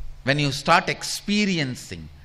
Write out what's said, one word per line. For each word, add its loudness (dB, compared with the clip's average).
when 2
you 2
start 4
experiencing, -2